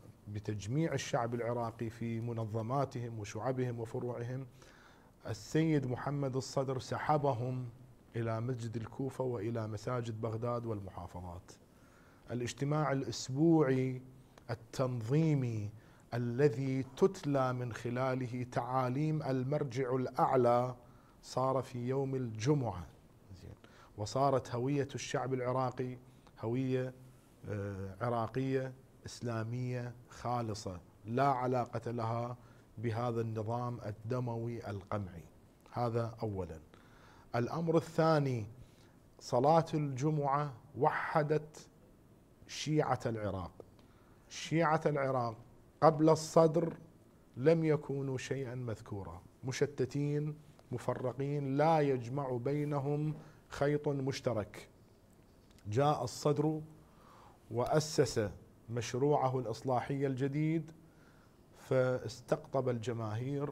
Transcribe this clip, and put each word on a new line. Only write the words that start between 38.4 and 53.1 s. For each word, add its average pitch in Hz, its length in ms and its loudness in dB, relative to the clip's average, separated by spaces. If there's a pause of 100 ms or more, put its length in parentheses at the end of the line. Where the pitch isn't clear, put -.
صلاة 156 540 6
الجمعة 143 800 0 (240)
وحدت 151 880 2 (800)
شيعة 147 600 0
العراق. 101 460 -2 (760)
شيعة 156 580 2
العراق 131 500 0 (440)
قبل 156 280 8
الصدر 160 680 6 (600)
لم 160 280 6
يكونوا 139 540 0
شيئا 131 360 -6
مذكورا، 101 680 -8 (220)
مشتتين، 143 920 0 (380)
مفرقين، 135 840 -2
لا 160 240 6
يجمع 131 560 0
بينهم 147 800 0 (340)